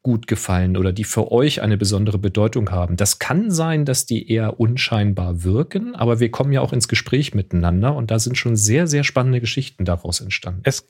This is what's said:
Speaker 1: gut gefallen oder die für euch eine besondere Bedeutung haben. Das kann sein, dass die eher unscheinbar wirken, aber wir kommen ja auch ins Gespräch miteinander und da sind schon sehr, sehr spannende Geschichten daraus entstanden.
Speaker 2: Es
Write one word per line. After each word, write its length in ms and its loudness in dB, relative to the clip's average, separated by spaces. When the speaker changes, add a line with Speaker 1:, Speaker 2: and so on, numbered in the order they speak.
Speaker 1:
gut 240 0
gefallen 500 0
oder 160 0
die 100 -4
für 280 -2
euch 320 2
eine 140 2
besondere 420 0
Bedeutung 500 0
haben. 260 -2
Das 220 0
kann 320 0
sein, 360 0
dass 200 -2
die 240 -4
eher 300 0
unscheinbar 840 0
wirken, 520 0
aber 240 2
wir 100 4
kommen 220 0
ja 100 2
auch 120 -2
ins 140 0
Gespräch 460 0
miteinander 600 2
und 160 -4
da 80 2
sind 180 -2
schon 180 0
sehr, 300 2
sehr 180 0
spannende 380 0
Geschichten 420 -4
daraus 380 -2
entstanden. 420 -8
Speaker 2:
Es 260 -2